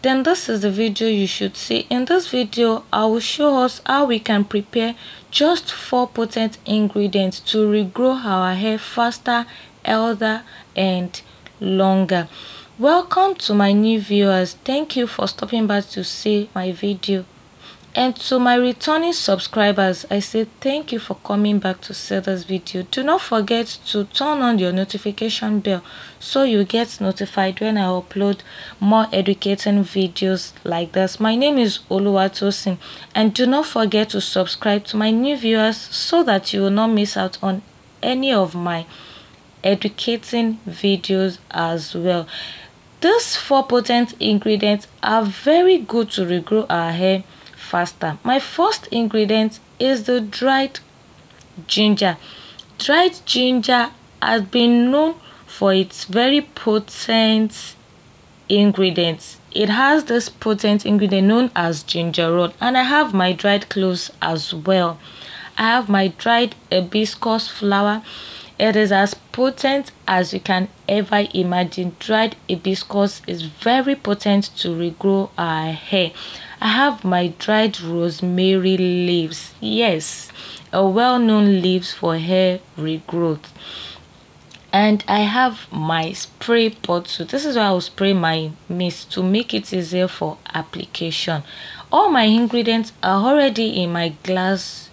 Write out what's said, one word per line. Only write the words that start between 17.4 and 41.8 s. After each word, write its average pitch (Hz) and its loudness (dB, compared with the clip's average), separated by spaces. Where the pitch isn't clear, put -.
And 247 0
to - -2
my 247 4
returning 302 0
subscribers, 196 0
I 202 0
say 220 -2
thank 294 -4
you 226 -4
for 196 -8
coming 208 0
back 185 -2
to - -16
see 196 -4
this 190 -4
video. 185 -6
Do 262 -6
not 320 0
forget 226 -2
to 202 -2
turn 294 -2
on 240 2
your 180 0
notification 208 -4
bell 190 -2
so - -2
you 220 2
get 226 -2
notified 190 -2
when 214 0
I 190 0
upload 196 -2
more 220 4
educating 196 0
videos 190 -2
like 170 -4
this. 190 0
My 220 2
name 277 2
is 214 0
Oluwatosin, 196 0
and 214 2
do 247 2
not 277 2
forget 214 0
to 202 -4
subscribe 202 -2
to - -8
my 214 2
new 254 2
viewers 220 2
so - 0
that 196 0
you 202 0
will 196 2
not 214 2
miss 208 2
out 185 -4
on 190 -2
any 262 0
of 185 2
my 175 -4
educating 220 -2
videos 190 0
as 165 -4